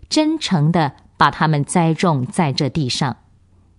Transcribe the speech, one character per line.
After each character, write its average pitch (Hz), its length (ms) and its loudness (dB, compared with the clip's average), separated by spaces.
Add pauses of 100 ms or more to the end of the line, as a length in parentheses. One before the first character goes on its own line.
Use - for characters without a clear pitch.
真 311 320 0
诚 156 320 0
地 160 220 0 (240)
把 151 120 6
他 156 180 0
们 151 160 2
栽 165 300 2
种 156 320 0
在 156 260 -2
这 139 160 -2
地 131 220 -2
上。 123 280 -4 (600)